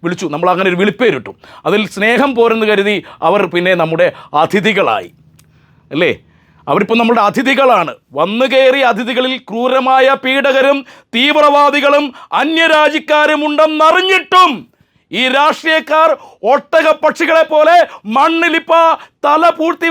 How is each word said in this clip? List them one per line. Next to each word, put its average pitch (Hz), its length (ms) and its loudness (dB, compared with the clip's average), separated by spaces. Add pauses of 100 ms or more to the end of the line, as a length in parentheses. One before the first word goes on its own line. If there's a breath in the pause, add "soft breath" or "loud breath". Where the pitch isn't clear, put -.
വിളിച്ചു. 175 280 -6
നമ്മൾ 170 200 -2
അങ്ങനെ 190 180 -2
ഒരു 175 100 -4
വിളിപ്പേരിട്ടു. 190 520 -2 (360 loud breath)
അതിൽ 208 120 0 (140)
സ്നേഹം 240 440 0
പോരെന്ന് 226 320 0
കരുതി 202 260 0 (320 loud breath)
അവർ 202 140 0 (120)
പിന്നെ 180 280 0
നമ്മുടെ 160 260 0 (340 loud breath)
അതിഥികളായി 175 640 -2 (840 soft breath)
അല്ലേ? 156 160 0 (600 soft breath)
അവരിപ്പോൾ 214 300 -2
നമ്മുടെ 226 260 0
അതിഥികളാണ്. 240 640 0 (240)
വന്നു 214 360 -2
കയറിയ 262 360 2
അതിഥികളിൽ 247 420 -4 (180)
ക്രൂരമായ 262 760 0
പീഡകരും 269 520 0 (400 loud breath)
തീവ്രവാദികളും 285 880 2 (380 loud breath)
അന്യരാജ്യക്കാരും 302 1080 0
ഉണ്ടെന്നറിഞ്ഞിട്ടും 320 1000 2 (600)
ഈ 214 120 -4 (120)
രാഷ്ട്രീയക്കാർ 311 760 0 (420 loud breath)
ഒട്ടക 311 360 0 (140)
പക്ഷികളെ 320 480 0
പോലെ 311 260 2 (400 loud breath)
മണ്ണിലിപ്പ 330 560 0 (540 loud breath)
തല 311 180 2 (140)
പൂഴ്ത്തി 330 340 -4